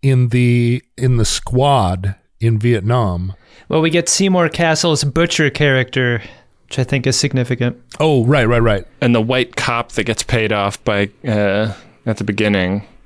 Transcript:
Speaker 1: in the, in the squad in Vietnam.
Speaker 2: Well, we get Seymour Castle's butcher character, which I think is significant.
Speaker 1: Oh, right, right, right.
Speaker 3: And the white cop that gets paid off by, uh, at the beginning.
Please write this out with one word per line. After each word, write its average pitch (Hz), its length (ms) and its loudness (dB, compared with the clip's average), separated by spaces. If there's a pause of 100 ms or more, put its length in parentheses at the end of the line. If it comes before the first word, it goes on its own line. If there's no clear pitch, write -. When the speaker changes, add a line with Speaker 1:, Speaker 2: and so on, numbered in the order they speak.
Speaker 1:
in 127 280 2
the, 120 520 2 (140)
in 127 200 0
the 113 80 2
squad 101 920 0 (240)
in 113 180 0
Vietnam. 104 760 0 (340)
Speaker 2:
Well, 160 120 0
we 160 100 2
get 170 180 0
Seymour 185 400 2
Castle's 160 560 0
butcher 160 460 0
character, 127 720 0 (420)
which - 140 -10
I 131 60 0
think 127 220 -2
is 131 120 0
significant. 123 640 -2 (200)
Speaker 1:
Oh, 147 240 2
right, 120 200 4
right, 117 180 2
right. 104 220 2 (160)
Speaker 3:
And 120 140 4
the 117 60 4
white 123 360 -2
cop 117 360 -4
that 110 120 -2
gets 113 200 -4
paid 110 280 0
off 101 320 -2
by, 104 260 0 (160)
uh, 104 460 0 (320)
at 110 120 -2
the - 80 -6
beginning. 101 600 0 (200)